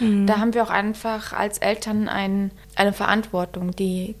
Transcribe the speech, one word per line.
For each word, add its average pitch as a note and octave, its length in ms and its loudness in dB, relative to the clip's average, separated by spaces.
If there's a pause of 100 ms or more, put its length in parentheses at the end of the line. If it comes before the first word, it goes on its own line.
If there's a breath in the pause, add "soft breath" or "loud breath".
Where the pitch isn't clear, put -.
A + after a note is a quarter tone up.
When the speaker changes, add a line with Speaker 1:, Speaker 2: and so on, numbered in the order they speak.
Speaker 1:
Mhm. G#3 260 4
Speaker 2:
da G#3+ 120 4
haben A3+ 160 2
wir A#3 80 4
auch G3 80 -2
einfach G#3+ 640 -2
als G#3 260 -2
Eltern G#3+ 500 0
ein, G3 420 0 (240 loud breath)
eine G3+ 180 2
Verantwortung, F3+ 800 -2
die F#3 480 -4